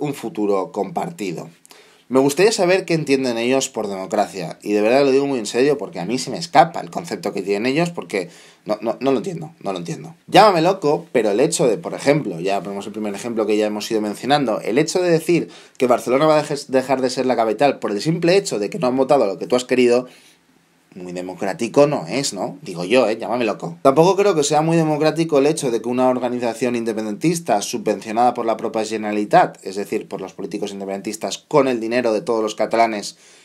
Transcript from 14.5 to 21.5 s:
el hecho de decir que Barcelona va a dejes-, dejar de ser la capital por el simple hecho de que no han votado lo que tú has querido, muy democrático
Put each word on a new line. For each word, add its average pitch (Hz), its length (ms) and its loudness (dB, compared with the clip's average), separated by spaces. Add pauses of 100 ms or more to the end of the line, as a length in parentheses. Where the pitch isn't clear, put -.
el 110 180 0
hecho 170 240 0
de 175 80 2
decir 160 400 2 (260)
que 127 80 2
Barcelona 123 400 2
va 156 140 6
a - 20 -2
dejes-, 147 300 -6
dejar 131 300 2
de 127 100 0
ser 127 160 -2
la 123 80 2
capital 117 420 2
por 110 140 -4
el 101 100 -2
simple 170 360 2
hecho 190 200 -2
de 101 140 -4
que 202 80 -8
no 127 80 0
han 127 100 0
votado 131 300 4
lo 92 100 -4
que - 80 -8
tú 123 100 0
has 127 100 0
querido, 123 420 4 (880)
muy 90 180 -14
democrático 92 720 0